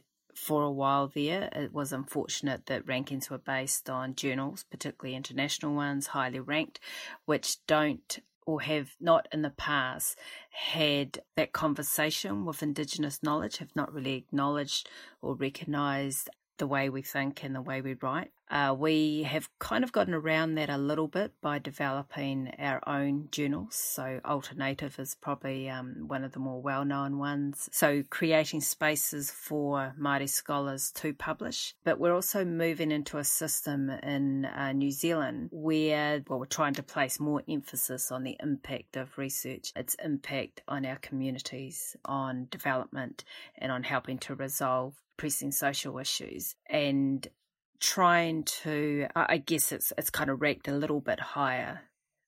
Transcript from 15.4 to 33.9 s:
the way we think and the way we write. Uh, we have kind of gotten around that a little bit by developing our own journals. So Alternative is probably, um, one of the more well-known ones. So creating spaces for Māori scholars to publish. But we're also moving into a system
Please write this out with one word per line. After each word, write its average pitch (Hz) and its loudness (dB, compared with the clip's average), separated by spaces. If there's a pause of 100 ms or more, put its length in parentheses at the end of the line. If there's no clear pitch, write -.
the 147 0
way 139 2
we 135 -4
think 139 -2
and 135 -4
the 127 -4
way 135 -4
we 131 -2
write. 139 -2 (200)
Uh, 139 4
we 156 4
have 147 0 (120)
kind 240 2
of 240 -4
gotten 190 4
around 160 2
that 151 0
a 143 0
little 151 2
bit 196 0 (100)
by 147 0
developing 139 -2
our 139 0
own 143 2
journals. 151 -2
So 131 -4
Alternative 135 -2
is 135 -6
probably, 135 -4
um, 127 -8
one 135 -2
of 127 -8
the 131 -10
more 131 -4
well-known 139 2
ones. 143 -2
So 143 4
creating 156 4
spaces 147 0
for 143 0
Māori 139 2
scholars 139 -2
to 151 -2
publish. - -4 (100)
But - 4
we're 175 6
also 190 2
moving 165 2
into 151 0
a 147 -2
system 143 0